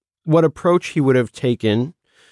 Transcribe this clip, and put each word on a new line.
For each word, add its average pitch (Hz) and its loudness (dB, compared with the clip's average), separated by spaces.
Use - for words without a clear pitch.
what 160 2
approach 175 -2
he - -4
would 135 2
have 123 0
taken, 120 -2